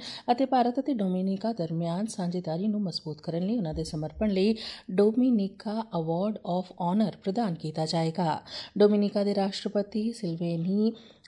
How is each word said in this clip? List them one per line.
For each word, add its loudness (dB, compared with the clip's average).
ਅਤੇ 4
ਭਾਰਤ 2
ਅਤੇ -2
ਡੋਮਿਨੀਕਾ 0
ਦਰਮਿਆਨ -2
ਸਾਂਝੇਦਾਰੀ -4
ਨੂੰ 0
ਮਜ਼ਬੂਤ -6
ਕਰਨ -4
ਲਈ 0
ਉਨ੍ਹਾਂ -2
ਦੇ -4
ਸਮਰਪਣ -2
ਲਈ 4
ਡੋਮਿਨੀਕਾ 2
Award 0
of -2
Honor 2
ਪ੍ਰਦਾਨ 0
ਕੀਤਾ -4
ਜਾਏਗਾ। 0
ਡੋਮਿਨੀਕਾ 6
ਦੇ 0
ਰਾਸ਼ਟਰਪਤੀ -2
ਸਿਲਵੇਨੀ 0